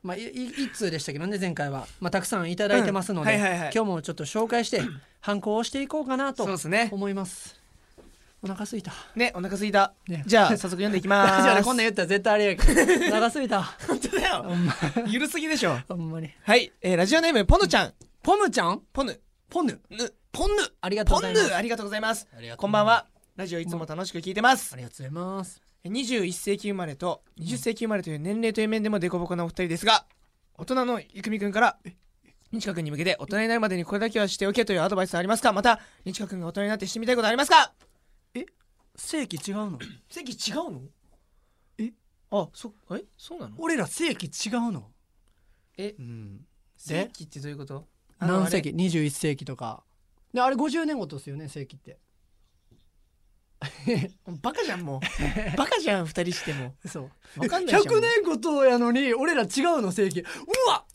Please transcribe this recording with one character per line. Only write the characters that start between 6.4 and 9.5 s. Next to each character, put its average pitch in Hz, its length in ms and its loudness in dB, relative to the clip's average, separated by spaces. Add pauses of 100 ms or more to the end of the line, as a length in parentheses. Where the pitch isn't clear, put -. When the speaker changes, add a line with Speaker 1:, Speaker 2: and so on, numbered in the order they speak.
Speaker 2:
そ 196 60 -2
う - 20 -2
っ 185 40 -4
す 156 120 -6
ね。 220 240 2
Speaker 1:
思 202 160 -4
い 196 40 -4
ま 196 120 -4
す。 - 340 -16 (840)
お 202 60 -8
腹 190 180 -6
す 226 120 -8
い 196 40 -6
た。 - 120 -12 (240)
Speaker 2:
ね、 240 180 2
お 180 60 -6
腹 190 160 -4